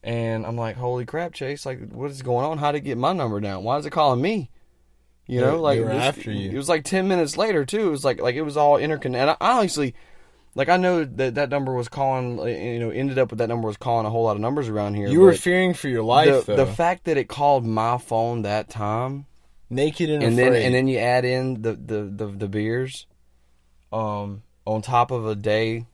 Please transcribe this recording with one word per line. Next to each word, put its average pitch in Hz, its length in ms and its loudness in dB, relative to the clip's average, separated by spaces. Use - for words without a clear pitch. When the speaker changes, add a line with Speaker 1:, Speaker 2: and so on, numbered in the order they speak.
Speaker 1:
And 113 440 -4
I'm 113 100 -8
like, 113 200 -6
"Holy 123 300 -4
crap, 165 260 -6
Chase, 139 320 -8
like, 127 260 -10
what 131 200 -8
is 139 100 -16
going 123 240 0
on? 156 140 -2
How 147 140 0
did 147 60 -2
it 143 60 -8
get 127 140 -4
my 143 160 2
number 117 260 -2
down? 98 240 -6
Why 123 140 0
is 151 80 -8
it 147 40 -8
calling 139 300 2
me?" 180 300 -2
You - 140 -2
Speaker 2:
They, 123 60 4
Speaker 1:
know, 160 160 2
like, 139 160 4
Speaker 2:
they 113 60 0
were 110 100 -2
Speaker 1:
this, - 80 0
Speaker 2:
after - 280 -2
you. 98 200 -4
Speaker 1:
it 95 60 -6
was, 139 120 -6
like, 156 160 2
ten 190 240 0
minutes 170 300 0
later, 185 260 2
too. 208 240 0
It - 20 2
was 139 140 -4
like, 127 160 0
like, 123 140 0
it 147 80 -4
was 147 160 -4
all 147 180 8
interconnected. 139 540 0
And 160 100 2
I, 160 180 4
honestly, 151 360 0
like, 135 140 0
I 175 80 6
know 180 280 2
that 127 320 -2
that 143 120 0
number 135 260 -2
was 120 140 -4
calling, 131 580 -2
you 117 340 -4
know, 113 100 -4
ended 131 280 -2
up 127 120 2
with 110 80 -10
that 113 100 0
number 117 180 -2
was 104 120 -6
calling 117 280 0
a 107 40 -2
whole 117 140 0
lot 107 120 2
of 104 60 -4
numbers 131 260 -2
around 104 260 -4
here, 101 140 -2
Speaker 2:
You 147 120 6
were 190 100 12
Speaker 1:
but 165 100 2
Speaker 2:
fearing 180 320 2
for - 160 -6
your 117 140 -2
life, 135 420 6
Speaker 1:
the, - 100 -2
Speaker 2:
though. 139 120 6
Speaker 1:
the 117 40 -4
fact 170 340 0
that 160 120 0
it 131 120 0
called 143 360 2
my 113 320 0
phone 117 460 -2
that 104 260 -4
time, 120 560 -6
Speaker 2:
Naked 147 400 -2
and 147 120 0
Speaker 1:
and 117 160 4
then, 127 100 6
Speaker 2:
afraid. 120 180 4
Speaker 1:
and 127 80 2
then 131 120 4
you 131 120 0
add 123 260 2
in 127 380 -2
the, 113 100 -2
the, 104 300 -6
the, 101 240 -8
the 101 220 -8
beers, 113 580 -4
um, 104 520 -6
on 110 160 -2
top 123 280 2
of 117 160 -4
a 110 80 -2
day 110 600 -2